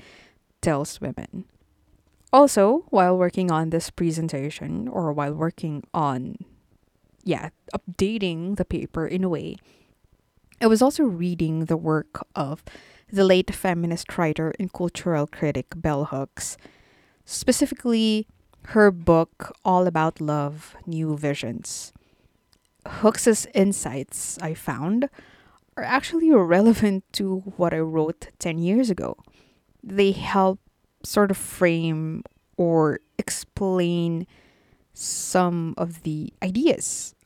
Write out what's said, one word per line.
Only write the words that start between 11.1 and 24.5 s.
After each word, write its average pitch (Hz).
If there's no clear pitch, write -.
the 165
work 156
of -
the 196
late 185
feminist 170
writer 156
and 190
cultural 170
critic 143
Bell 151
Hooks, -
specifically 226
her 208
book, 165
All 185
About 160
Love, 151
New 160
Visions. 143
Hooks's -
insights, 175
I 165